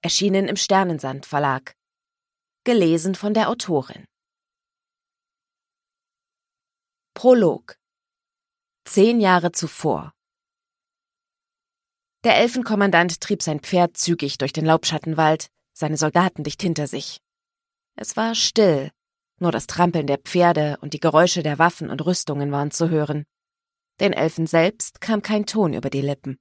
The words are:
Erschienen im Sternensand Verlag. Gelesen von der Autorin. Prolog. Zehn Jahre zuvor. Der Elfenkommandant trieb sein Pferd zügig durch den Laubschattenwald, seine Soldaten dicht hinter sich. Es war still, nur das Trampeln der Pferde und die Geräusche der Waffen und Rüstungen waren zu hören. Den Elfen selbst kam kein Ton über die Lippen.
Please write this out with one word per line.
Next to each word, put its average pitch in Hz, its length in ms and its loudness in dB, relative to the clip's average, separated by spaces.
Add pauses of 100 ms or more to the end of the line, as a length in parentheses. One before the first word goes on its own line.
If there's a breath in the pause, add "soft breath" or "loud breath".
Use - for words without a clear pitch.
Erschienen 196 460 0
im 202 80 -4
Sternensand 165 680 -2
Verlag. 139 520 -4 (880)
Gelesen 180 500 2
von 208 180 -4
der 208 160 2
Autorin. - 560 -4 (3000)
Prolog. 233 640 2 (1040)
Zehn 233 360 6
Jahre 180 320 4
zuvor. 143 600 -4 (2000)
Der 240 120 4
Elfenkommandant 202 840 0
trieb - 220 -4
sein 151 180 -4
Pferd 175 360 0
zügig 156 420 -2
durch 135 140 -4
den 156 120 -4
Laubschattenwald, 160 840 0 (240)
seine 156 240 -6
Soldaten 160 460 0
dicht 151 180 -8
hinter 151 260 -2
sich. - 320 -10 (760)
Es - 200 -8
war 226 180 -2
still, 156 560 2 (500)
nur 170 120 0
das - 140 -4
Trampeln 170 400 0
der 139 120 0
Pferde 160 600 0
und 147 140 -12
die 143 60 -10
Geräusche 165 420 4
der 147 160 -4
Waffen 165 320 0
und 143 140 -6
Rüstungen 143 460 -2
waren 143 200 -2
zu 170 180 0
hören. 151 360 -2 (760)
Den 190 120 2
Elfen 160 340 -2
selbst - 540 0
kam 208 220 -2
kein 208 240 -2
Ton 196 280 0
über 135 160 -6
die 135 100 -4
Lippen. 139 400 -6